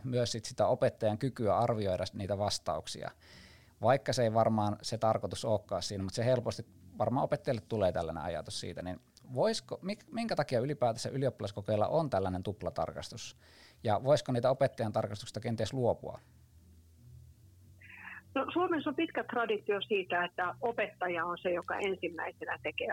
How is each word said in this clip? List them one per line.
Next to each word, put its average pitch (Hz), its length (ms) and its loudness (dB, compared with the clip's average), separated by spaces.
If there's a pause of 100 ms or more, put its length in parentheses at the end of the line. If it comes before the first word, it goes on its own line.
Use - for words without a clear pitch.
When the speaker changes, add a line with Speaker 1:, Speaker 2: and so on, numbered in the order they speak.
Speaker 1:
myös 123 280 0
sit 113 140 -6
sitä 107 220 2
opettajan 113 500 2
kykyä 107 400 2
arvioida 104 460 2 (100)
niitä 101 240 -2
vastauksia. - 760 -4 (720)
Vaikka 127 320 4
se 120 100 2
ei 110 100 4
varmaan 110 480 4
se - 160 -4
tarkoitus 110 480 0
olekaan 104 360 0
siinä, 98 220 -4
mutta 95 120 -6
se 117 100 0
helposti 120 400 0 (320)
varmaan 123 260 2
opettajalle 139 460 -2
tulee 101 220 4
tällainen 82 320 -2
ajatus 85 360 -6
siitä, 87 220 -8
niin 87 180 -8 (340)
voisiko, 202 480 -2
mik-, 196 300 -8
minkä 226 240 -4
takia 143 240 0
ylipäätänsä 120 500 -2
ylioppilaskokeilla 107 760 -2
on 151 220 0
tällainen 95 340 0
tuplatarkastus? 82 920 -6 (460)
Ja 107 200 2
voisiko 135 280 4
niitä 123 180 4
opettajan 131 420 2
tarkastuksista 110 480 -4
kenties 113 340 -2
luopua? 120 460 0 (2250)
Speaker 2:
No, 254 180 0
Suomessa 330 360 4
on 277 60 0
pitkä 320 280 0
traditio 214 580 2
siitä, 185 440 0
että 175 360 -2
opettaja 196 640 -2
on 175 120 -2
se, - 140 -2
joka 175 260 -2
ensimmäisenä 170 840 -4
tekee - 300 -4